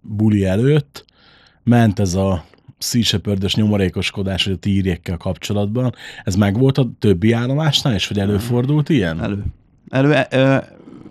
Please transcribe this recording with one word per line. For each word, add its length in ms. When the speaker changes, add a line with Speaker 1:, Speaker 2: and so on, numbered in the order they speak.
Speaker 1:
buli 420
előtt 600
ment 360
ez 160
a 300
Sea 240
Shepherd-ös 520
nyomorékoskodás, 920
hogy 80
a 40
tírjekkel 600
kapcsolatban. 800
Ez 100
megvolt 440
a 200
többi 340
állomásnál 640
is, 140
vagy 80
Speaker 2:
Nem. 120
Speaker 1:
előfordult 600
ilyen? 340
Speaker 2:
Elő. 220
Elő, 260
e-, 160
ö, 260